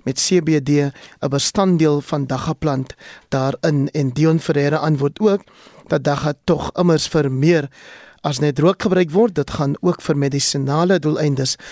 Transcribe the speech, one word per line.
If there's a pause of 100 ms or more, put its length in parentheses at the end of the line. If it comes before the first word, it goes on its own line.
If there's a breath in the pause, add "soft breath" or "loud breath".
met (100)
C
B (140)
D,
'n (360 loud breath)
bestanddeel
van
daggaplant (340 loud breath)
daarin."
En
Dion
Ferreira
antwoord
ook (460 loud breath)
dat
dagga (100)
tog
immers
vir
meer (540 loud breath)
as
net
rook
gebruik
word.
Dit
gaan
ook
vir
medisinale
doeleindes (160 loud breath)